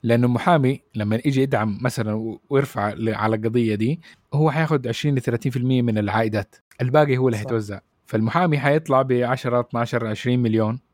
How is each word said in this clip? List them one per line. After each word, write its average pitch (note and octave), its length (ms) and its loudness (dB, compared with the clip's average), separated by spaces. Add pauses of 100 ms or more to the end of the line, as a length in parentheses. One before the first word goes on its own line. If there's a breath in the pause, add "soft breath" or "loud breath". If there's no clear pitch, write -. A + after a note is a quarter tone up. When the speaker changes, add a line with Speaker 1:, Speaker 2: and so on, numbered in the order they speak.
Speaker 1:
لأنه A#2+ 240 4
المحامي C3+ 540 2 (140)
لما G#2+ 300 -2
يجي C3+ 160 2
يدعم A2 400 0
مثلًا A#2 320 -4
و-، A2 360 -8
ويرفع C#3+ 440 -2
ل-، A2+ 160 -2
على A2 260 0
القضية A2+ 400 0
دي، A#2 260 -2 (320 loud breath)
هو D3+ 180 2
حياخد D#3 360 -2
عشرين C#3 280 -2
لثلاثين B2 360 -2
في C3 80 -4
المية B2+ 220 2
من A#2 160 0
العائدات، G#2+ 580 -2 (260)
الباقي C3+ 360 2
هو B2+ 100 2
اللي A2+ 100 0
Speaker 2:
صح. G2+ 60 -6
Speaker 1:
حيتوزع. G#2 360 -4 (260)
فالمحامي D3 540 0
حيطلع C#3+ 420 2
بعشرة، B2 580 0
اثناشر، A#2 480 -2
عشرين B2 320 0
مليون A2 400 0 (140)